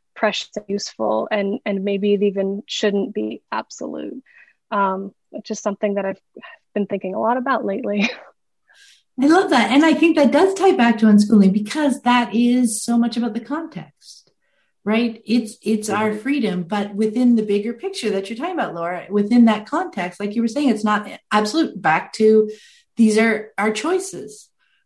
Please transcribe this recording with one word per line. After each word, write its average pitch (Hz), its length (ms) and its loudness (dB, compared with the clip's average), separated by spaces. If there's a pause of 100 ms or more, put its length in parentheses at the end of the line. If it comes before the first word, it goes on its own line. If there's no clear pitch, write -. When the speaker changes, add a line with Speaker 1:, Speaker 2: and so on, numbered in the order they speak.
(180)
Speaker 1:
precious - 400 -4
and - 100 -12
useful, - 640 -4
and, 202 340 -4
and 196 200 -4
maybe 202 280 0
it 202 100 0
even 196 420 -2
shouldn't 202 480 -4
be 214 360 -8
absolute, - 720 -10 (480)
um, 196 440 -2 (160)
which - 200 -16
is 214 120 -8
something 202 320 -4
that 196 120 -4
I've 190 140 -6 (540)
been 208 140 -2
thinking 190 280 -8
a 220 60 -4
lot 233 160 0
about 254 260 -2
lately. 208 520 -4
<laughs> - 1040 -20
Speaker 2:
I 277 60 4
love 370 240 4
that. 220 200 2
And 294 140 6
I 311 80 4
think 320 240 2
that 277 160 4
does 381 220 4
tie 370 200 4
back 233 220 2
to 226 80 2
unschooling, 208 480 6
because 269 480 -2
that 240 340 0
is 240 480 2
so 233 140 0
much 233 180 0
about 233 180 -2
the 233 60 -6
context, - 920 -12 (540)
right? 220 400 0
It's, 226 380 -2
it's 214 260 -2
our 214 240 -2
freedom, 214 500 -2
but 202 320 -4
within 226 400 2
the 214 80 2
bigger 208 300 -2
picture 294 380 -6
that 190 180 -4
you're 226 80 -10
talking 339 160 -6
about, 190 220 -4
Laura, 170 340 -6
within 208 360 4
that 214 200 2
context, 285 540 -6
like 208 160 -6
you 233 60 0
were 233 60 0
saying, 285 220 0
it's 214 140 0
not 208 260 -2 (220)
absolute. 214 500 -2
Back 160 320 0
to, 220 360 4 (460)
these 214 220 4
are 220 400 0
our 214 140 0
choices, - 800 -6 (360)